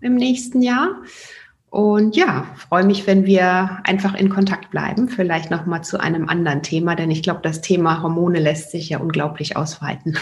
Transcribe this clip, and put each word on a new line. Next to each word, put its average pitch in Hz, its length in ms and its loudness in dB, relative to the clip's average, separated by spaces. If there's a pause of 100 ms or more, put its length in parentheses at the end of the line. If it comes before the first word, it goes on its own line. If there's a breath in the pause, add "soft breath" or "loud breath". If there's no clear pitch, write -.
im 247 140 0
nächsten 254 480 0
Jahr. 262 400 0 (680 loud breath)
Und 208 440 2
ja, 226 320 0 (200)
freue 185 160 4
mich, 196 220 2
wenn 196 180 4
wir 185 600 4
einfach 196 300 0
in 196 140 4
Kontakt 190 420 0
bleiben, 175 380 -2
vielleicht 165 420 -2
noch 165 140 -4
mal 170 160 -4
zu - 180 -6
einem 160 300 -2
anderen 160 340 0
Thema, 165 340 -2
denn 165 140 -2
ich 160 120 -2
glaube, 165 200 -2
das 160 200 -4
Thema 165 400 2
Hormone 170 380 0
lässt 151 320 -2
sich 160 180 -8
ja 147 80 -4
unglaublich 151 580 -4
ausweiten. 151 640 -6